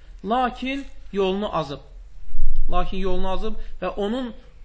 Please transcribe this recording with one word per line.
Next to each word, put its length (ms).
lakin 600
yolunu 460
azıb. 220
Lakin 260
yolunu 320
azıb 260
və 60
onun 460